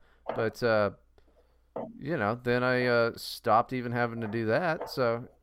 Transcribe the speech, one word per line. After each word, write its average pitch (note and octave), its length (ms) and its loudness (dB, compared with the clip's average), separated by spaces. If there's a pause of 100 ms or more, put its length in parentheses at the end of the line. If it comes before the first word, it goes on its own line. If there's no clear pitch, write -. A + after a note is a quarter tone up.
(360)
But, A2+ 280 -2
uh, G#2+ 280 2 (1080)
you D#3+ 180 -4
know, A2+ 240 0
then B2 220 2
I, B2 240 2
uh, A#2 300 4
stopped - 540 2
even B2 200 -4
having A#2+ 300 -2
to A2+ 60 -4
do A2+ 200 -2
that. D#3 420 0
So, A#2+ 360 -2 (180)